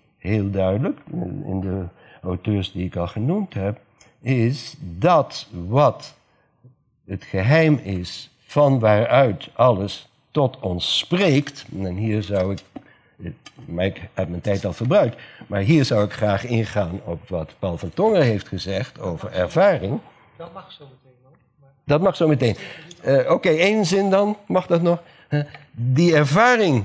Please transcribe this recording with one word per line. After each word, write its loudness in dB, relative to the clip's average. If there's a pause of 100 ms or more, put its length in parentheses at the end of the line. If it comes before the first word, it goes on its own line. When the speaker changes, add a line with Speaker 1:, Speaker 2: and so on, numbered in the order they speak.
(180)
Speaker 1:
heel -2
duidelijk, -2 (460)
in -4
de -6 (360)
auteurs -4
die -6
ik -8
al -4
genoemd -4
heb, -4 (460)
is 0
dat 0 (200)
wat 2 (920)
het -8
geheim 2
is -8 (160)
van 2
waaruit 4
alles 0 (240)
tot 0
ons -4
spreekt. 0 (180)
En -4
hier -2
zou -2
ik, -6 (1000)
maar -4
ik -4 (120)
heb -4
mijn -8
tijd -2
al -4
verbruikt, 0 (260)
maar -4
hier 4
zou 2
ik -2
graag -2
ingaan -2
op -10
wat -8
Paul -6
van -10
Tongeren 2
heeft -2
gezegd -8
over -8
ervaring. 0 (380)
Speaker 2:
Dat -18
mag -20
zo -20
meteen, -20
hoor. -20 (280)
Maar -20 (140)
Speaker 1:
Dat 0
mag 0
zo 0
meteen. 2 (460)
Eh, 2
oké, 0
één 2
zin 0
dan, 0
mag -2
dat 2
nog? 0 (260)
Eh, -2 (320)
die 2
ervaring 4